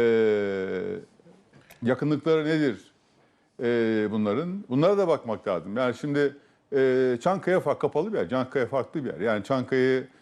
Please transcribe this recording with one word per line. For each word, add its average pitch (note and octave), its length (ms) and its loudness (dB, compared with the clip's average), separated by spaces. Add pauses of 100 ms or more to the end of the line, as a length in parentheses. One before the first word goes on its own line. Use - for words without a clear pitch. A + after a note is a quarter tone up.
(1800)
yakınlıkları D3 600 0
nedir, D3+ 460 -2 (720)
e, A2+ 480 2
bunların? C3 580 -2
Bunlara E3 280 2
da F#3+ 100 2
bakmak A#2 400 -2
lazım. F#2+ 300 -4
Yani B2+ 180 0
şimdi, C#3+ 400 0 (380)
e, C3 480 2
Çankaya F#3 360 0
fa-, C#3+ 200 0
kapalı D#3 360 -2
bir F3 40 -2
yer, F2+ 120 -2
Çankaya B2+ 360 -2
farklı C3 400 -4
bir G#2+ 80 -6
yer. D2+ 60 -10
Yani G#2 240 0
Çankaya'yı C3 640 0 (140)